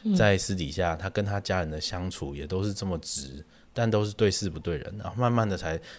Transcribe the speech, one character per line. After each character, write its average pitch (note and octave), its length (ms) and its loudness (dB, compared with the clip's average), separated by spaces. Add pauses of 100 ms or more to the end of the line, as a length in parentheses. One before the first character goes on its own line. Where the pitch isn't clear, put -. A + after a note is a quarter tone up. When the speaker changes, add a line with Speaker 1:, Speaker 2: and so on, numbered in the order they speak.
Speaker 1:
嗯。 G#3+ 120 2
Speaker 2:
在 G#2 220 6
私 F#2+ 180 0
底 E2 160 -2
下 E2+ 260 0
他 F2 120 -4
跟 G2+ 160 0
他 G2+ 160 -2
家 F#2 200 0
人 D#2+ 100 -2
的 D#2 100 -6
相 F#2 300 -4
处 C#2+ 240 -6
也 D2 120 -8
都 F#2 160 -2
是 G2+ 120 0
这 G2 100 -6
么 F2+ 140 0
直， C#2 440 -4 (300)
但 A#2 180 2
都 G#2+ 140 4
是 G#2 80 -2
对 G#2+ 180 4
事 F#2 200 0
不 D#2+ 80 -6
对 D#2+ 180 -4
人， D#2+ 220 -10
然 - 100 -8
后 F#2 80 -8
慢 A#2+ 160 4
慢 A2+ 160 4
的 F#2+ 80 -2
才 E2 240 -4 (180)